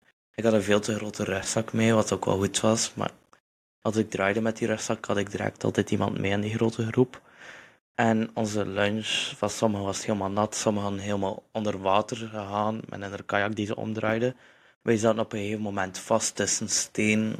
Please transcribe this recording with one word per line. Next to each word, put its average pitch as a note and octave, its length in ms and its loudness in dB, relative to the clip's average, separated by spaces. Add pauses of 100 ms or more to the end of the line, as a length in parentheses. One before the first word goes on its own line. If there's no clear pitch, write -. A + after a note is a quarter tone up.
(360)
Ik G#2+ 80 -6
had A2+ 100 6
een G#2 100 4
veel G#2 160 4
te G#2+ 160 0
grote G#2 280 -6
rugzak G2 500 -2
mee, A2+ 200 4
wat A2 180 4
ook - 140 0
wel G2+ 120 4
goed G2 220 0
was, A2 340 2
maar - 180 -2 (680)
als A2 140 0
ik A2 140 2
draaide G2+ 320 0
met A2+ 160 -2
die A#2 100 -2
rugzak, G#2+ 380 -4
had G#2 120 0
ik G2+ 140 -2
direct G#2 320 -4
altijd G#2 280 2
iemand G2+ 280 0
mee G2 120 0
in G#2 100 0
die G#2+ 140 -2
grote A2+ 300 0
groep. B2+ 360 2 (760)
En A2+ 380 2
onze G#2+ 320 -2
lunch, G#2 680 -2
van G#2 140 -2
sommigen G#2 360 0
was G2 120 -2
het - 80 -8
helemaal G2 260 0
nat, G#2 240 0
sommigen G2+ 420 0
helemaal G2 540 -4
onder G#2 280 -2
water G2+ 380 2
gegaan, G#2+ 720 -4
met G2 120 -10
een G2 240 -10
kajak G2+ 300 0
die G#2 100 -2
ze G#2+ 100 -4
omdraaiden. A2 600 -2 (460)
Wij A2+ 160 2
zaten A2 220 4
op A2 140 -2
een A2 60 -4
gegeven G#2 220 -4
moment G2 380 -4
vast - 360 0
tussen G2+ 340 0
steen, G#2+ 720 0